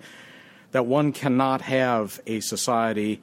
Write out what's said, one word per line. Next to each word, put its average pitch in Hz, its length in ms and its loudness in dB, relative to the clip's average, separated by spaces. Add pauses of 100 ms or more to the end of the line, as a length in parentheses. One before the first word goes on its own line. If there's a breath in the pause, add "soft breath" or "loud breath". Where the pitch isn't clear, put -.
(720 loud breath)
that 127 160 0
one 143 260 2
cannot 131 480 2
have 123 680 0
a 110 140 -4
society 107 840 -2